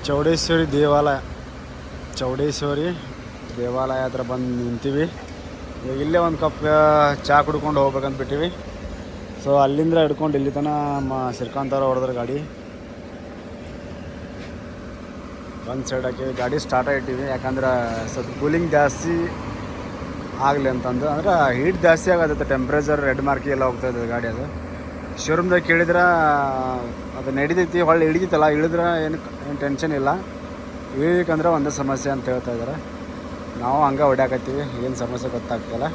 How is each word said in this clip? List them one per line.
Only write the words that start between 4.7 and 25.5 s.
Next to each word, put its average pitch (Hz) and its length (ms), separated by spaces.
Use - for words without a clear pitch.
ಇವಾಗ 131 200
ಇಲ್ಲೇ 165 220
ಒಂದು 156 180
ಕಪ್, 151 180
ಆ, 151 40
ಚಾ 147 100
ಕುಡ್ಕೊಂಡು 151 360
ಹೋಗ್ಬೇಕಂತ 135 380
ಬಿಟ್ಟಿವಿ. 147 280
So 139 80
ಅಲ್ಲಿಂದ 160 400
ಹಿಡ್ಕೊಂಡು 151 360
ಇಲ್ಲಿ 139 180
ತನ 151 100
ನಮ್ಮ 135 200
ಶ್ರೀಕಾಂತ್ 135 400
ಅವ್ರು 135 120
ಹೊಡೆದ್ರ 127 300
ಗಾಡಿ. 127 180
ಒಂದು 131 180
ಸೈಡ್ 131 200
ಹಾಕಿ 131 200
ಗಾಡಿ 131 240
ಸ್ಟಾರ್ಟ್ 127 280
ಆಗಿಟ್ಟಿವಿ, 131 400
ಯಾಕಂದ್ರೆ 131 380
ಸ್ವಲ್ಪ 120 280
ಕೂಲಿಂಗ್ 160 360
ಜಾಸ್ತಿ 147 380
ಆಗಲಿ 139 260
ಅಂತಂದು. 123 400
ಅಂದ್ರೆ 175 220
ಹೀಟ್ 170 260
ಜಾಸ್ತಿ 165 300
ಆಗತ್ತೆ, 151 360
ಟೆಂಪ್ರೇಚರ್ 143 560
ರೆಡ್ 131 220
ಮಾರ್ಕ್ 135 260
ಎಲ್ಲ 131 140
ಹೋಗ್ತಾ 123 220
ಇದೆ 120 200
ಗಾಡಿ. 120 220
ಅದು 123 120
ಶೋರೂಮ್ದಾಗ 175 460